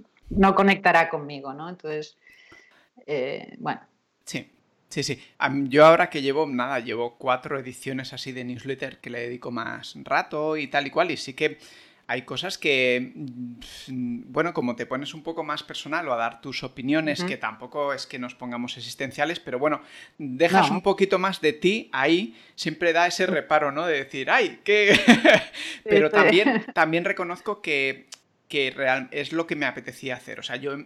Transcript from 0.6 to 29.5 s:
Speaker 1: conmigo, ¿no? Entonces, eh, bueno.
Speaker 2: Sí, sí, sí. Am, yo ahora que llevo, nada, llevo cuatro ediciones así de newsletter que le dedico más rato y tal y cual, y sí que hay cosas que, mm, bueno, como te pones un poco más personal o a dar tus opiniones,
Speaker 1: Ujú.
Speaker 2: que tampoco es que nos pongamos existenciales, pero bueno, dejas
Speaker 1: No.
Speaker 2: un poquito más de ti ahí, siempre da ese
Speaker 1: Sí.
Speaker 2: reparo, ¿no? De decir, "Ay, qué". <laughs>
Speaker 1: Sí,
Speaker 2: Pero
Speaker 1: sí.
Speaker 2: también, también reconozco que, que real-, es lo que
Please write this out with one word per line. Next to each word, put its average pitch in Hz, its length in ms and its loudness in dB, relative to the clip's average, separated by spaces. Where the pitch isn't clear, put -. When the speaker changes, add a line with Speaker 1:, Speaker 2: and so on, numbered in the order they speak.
Speaker 1:
conmigo, 143 460 -8
¿no? 156 160 -12
Entonces, 156 480 -10
eh, 139 520 -6
bueno. - 220 -8
Speaker 2:
Sí, - 240 -10
sí, 147 140 -6
sí. 135 180 -6
Am, 139 300 -2
yo 147 180 8
ahora 170 240 8
que 147 120 -6
llevo, 139 240 0
nada, 127 340 -4
llevo 117 360 -6
cuatro 131 420 -2
ediciones 131 540 -10
así 131 200 -12
de 127 120 -10
newsletter 127 540 -10
que - 120 -16
le 120 100 -8
dedico 123 300 -10
más 117 440 -8
rato 156 520 -2
y 143 120 -6
tal 143 180 0
y 139 40 -10
cual, 170 200 2
y 139 60 -4
sí - 180 -10
que - 240 -2
hay 127 160 -4
cosas 170 360 -8
que, 127 560 2
mm, 123 1080 -8
bueno, 160 200 -2
como 123 240 -2
te 120 100 -8
pones 139 280 -8
un 156 80 -16
poco 160 220 -8
más 147 180 -6
personal 156 460 -8
o 127 40 -2
a 117 40 -2
dar 117 240 -4
tus 135 240 -12
opiniones, 143 560 -2
Speaker 1:
Ujú. 180 80 -4
Speaker 2:
que 135 80 -6
tampoco 123 560 -6
es 123 140 -8
que 131 120 -12
nos 123 160 -10
pongamos 123 420 -8
existenciales, 139 640 -6
pero 127 180 -6
bueno, 147 220 0
dejas 160 520 4
Speaker 1:
No. 202 60 0
Speaker 2:
un 180 60 -4
poquito 190 360 2
más 185 220 -2
de 151 120 4
ti 185 400 2
ahí, 165 440 2
siempre 165 360 0
da 170 140 6
ese 180 200 0
Speaker 1:
Sí. 185 60 2
Speaker 2:
reparo, 147 400 2
¿no? 156 140 -4
De 160 100 0
decir, 135 340 -4
"Ay, 240 340 2
qué". 208 280 6
<laughs> - 640 6
Speaker 1:
Sí, - 340 -14
Speaker 2:
Pero 156 200 6
Speaker 1:
sí. - 80 -2
Speaker 2:
también, 196 480 6
también 165 300 2
reconozco 190 580 -6
que, 135 440 -2
que 135 240 0
real-, 131 400 0
es 139 200 -6
lo 165 140 -2
que 170 80 -4